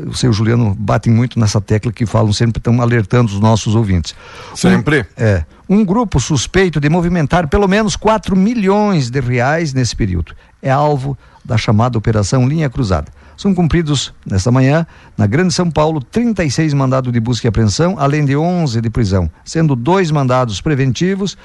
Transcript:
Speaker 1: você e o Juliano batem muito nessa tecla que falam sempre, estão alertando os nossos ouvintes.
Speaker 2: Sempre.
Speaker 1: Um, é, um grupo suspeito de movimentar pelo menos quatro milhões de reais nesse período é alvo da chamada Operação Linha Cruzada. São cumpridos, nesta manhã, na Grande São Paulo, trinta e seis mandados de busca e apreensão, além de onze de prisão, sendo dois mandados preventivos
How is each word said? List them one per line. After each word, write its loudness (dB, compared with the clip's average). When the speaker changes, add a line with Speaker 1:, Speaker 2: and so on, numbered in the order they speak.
Speaker 1:
você -6
e 2
o 2
Juliano 0
batem 0
muito 0
nessa 0
tecla -2
que -4
falam 0
sempre, 0
estão 0
alertando 2
os -4
nossos 2
ouvintes. 0
Speaker 2:
Sempre. 2
Speaker 1:
Um, -6
é, 0
um 4
grupo 0
suspeito 0
de 0
movimentar 0
pelo 2
menos 0
quatro 0
milhões 2
de -2
reais 0
nesse -2
período -4
é -4
alvo 0
da -2
chamada 2
Operação 0
Linha 0
Cruzada. -2
São 0
cumpridos, 0
nesta -2
manhã, 2
na 2
Grande 0
São 0
Paulo, 0
trinta -2
e 0
seis 0
mandados 0
de 0
busca -2
e 0
apreensão, 0
além 0
de 0
onze 0
de -2
prisão, 0
sendo 0
dois 0
mandados 0
preventivos -2